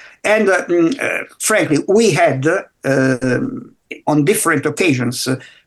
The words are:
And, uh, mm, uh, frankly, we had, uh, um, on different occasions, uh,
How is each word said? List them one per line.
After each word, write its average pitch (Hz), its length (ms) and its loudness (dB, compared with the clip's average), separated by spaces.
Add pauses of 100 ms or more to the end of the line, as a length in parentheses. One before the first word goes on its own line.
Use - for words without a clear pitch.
(260)
And, 208 240 2
uh, 185 200 2
mm, 170 320 2
uh, - 240 -4 (140)
frankly, 165 480 0
we 208 240 4
had, 143 360 2
uh, 185 160 0 (220)
um, 131 840 -2 (360)
on 151 180 2
different 165 420 0
occasions, 127 640 -2
uh, 131 80 -2 (300)